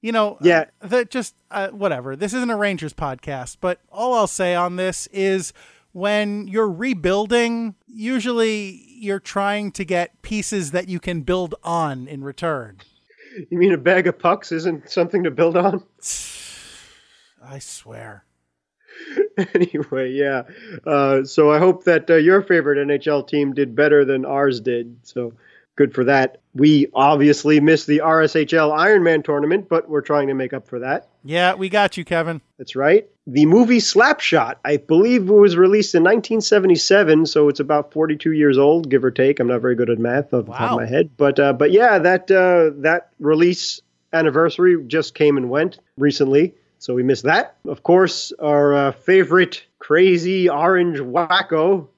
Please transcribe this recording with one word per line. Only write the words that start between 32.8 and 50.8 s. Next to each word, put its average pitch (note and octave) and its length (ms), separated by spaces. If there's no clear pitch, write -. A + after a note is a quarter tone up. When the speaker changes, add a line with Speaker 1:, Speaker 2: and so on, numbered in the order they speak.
Speaker 2:
The C#3+ 200
movie A3+ 340
Slapshot, E3+ 760
I D3 120
believe G3 520
it G3+ 40
was G3+ 240
released F#3+ 400
in E3 80
nineteen A3 360
seventy-seven, F#3 840
so D3 220
it's C#3+ 120
about D3 320
forty-two D#3 400
years D3 240
old, D3 320
give B2+ 160
or B2+ 60
take. G#2+ 300
I'm A#2+ 80
not A#2+ 140
very B2 120
good A#2 160
at A2+ 80
math B2 340
off A#2 140
the A2+ 60
top B2+ 80
of A#3+ 100
Speaker 1:
Wow. A#3+ 60
Speaker 2:
my A#2 100
head. D3 300
But, C#3 240
uh, C#3 140
but D3 180
yeah, G#3+ 260
that, F3+ 320
uh, F3+ 400
that E3 360
release D#3+ 600
anniversary E3 640
just D3+ 300
came D3 200
and B2 140
went D#3+ 300
recently, C#3+ 560
so - 160
we B2+ 80
missed B2+ 220
that. F3 320
Of D#3 160
course, F#3 560
our, C#3+ 360
uh, C#3 180
favorite F3+ 720
crazy F3+ 720
orange E3+ 480